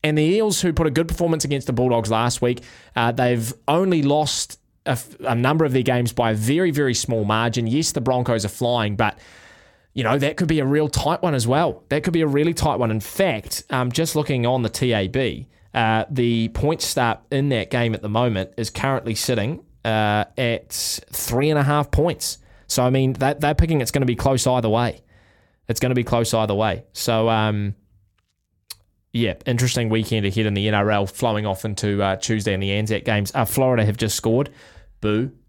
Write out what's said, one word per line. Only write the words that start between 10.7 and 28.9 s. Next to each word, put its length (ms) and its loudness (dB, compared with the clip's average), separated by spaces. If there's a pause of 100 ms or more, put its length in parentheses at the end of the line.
tight 340 -2
one 120 0
as 120 0
well. 420 0
That 140 -2
could 100 -2
be 80 2
a 60 2
really 260 2
tight 240 0
one. 140 0
In 100 0
fact, 680 -4
um, 200 0
just 260 -2
looking 280 0
on 180 2
the 60 0
T 240 0
A 160 0
B, 380 -4 (280)
uh, 360 2
the 380 0
point 320 -2
start 400 -2 (100)
in 200 0
that 200 -2
game 240 0
at 60 -6
the 80 -8
moment 480 0
is 140 -6
currently 440 -2
sitting, 460 -2 (240)
uh, 400 2 (140)
at 340 -2 (400)
three 380 0
and 80 2
a 40 2
half 280 2
points. 480 0 (280)
So, 160 0
I 60 4
mean, 260 2
that, 280 -2
they're 120 0
picking 280 2
it's 80 -4
gonna 160 0
be 100 0
close 300 0
either 240 2
way. 320 0 (680)
It's 100 -2
gonna 160 0
be 100 2
close 280 0
either 220 2
way. 300 0 (100)
So, 340 0
um, 460 0 (1400)